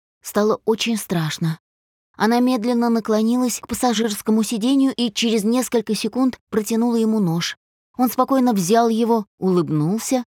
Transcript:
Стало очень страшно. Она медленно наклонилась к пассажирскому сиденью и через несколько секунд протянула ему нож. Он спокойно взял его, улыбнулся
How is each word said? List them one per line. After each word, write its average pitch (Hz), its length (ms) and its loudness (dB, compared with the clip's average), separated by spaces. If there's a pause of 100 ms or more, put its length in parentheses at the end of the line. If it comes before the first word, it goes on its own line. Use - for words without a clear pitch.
(220)
Стало 214 440 -2
очень 226 320 -2
страшно. 165 640 -4 (580)
Она 233 240 2
медленно 240 480 0
наклонилась 226 720 0
к - 60 -20
пассажирскому 220 760 0
сиденью 262 540 0
и 240 140 -2
через 220 340 0
несколько 226 500 0
секунд 240 440 -2 (100)
протянула 226 480 0
ему 220 220 0
нож. 170 380 -2 (420)
Он 247 100 2
спокойно 254 440 2
взял 208 340 4
его, 226 380 2 (140)
улыбнулся 180 920 0